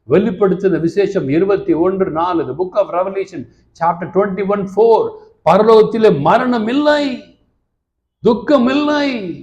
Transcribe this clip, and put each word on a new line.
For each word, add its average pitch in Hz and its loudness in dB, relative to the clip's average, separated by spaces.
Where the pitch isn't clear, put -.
வெளிப்படுத்தின 185 0
விசேஷம் 165 -2
இருபத்தி 185 0
ஒன்று 180 -2
நாலு, 160 -2
the 127 -8
book 180 -6
of 190 0
Revelation 180 -6
chapter 175 -2
twenty-one 196 -2
four, 220 4
பரலோகத்திலே 214 4
மரணம் 220 0
இல்லை, 285 0
துக்கம் 240 2
இல்லை 277 -2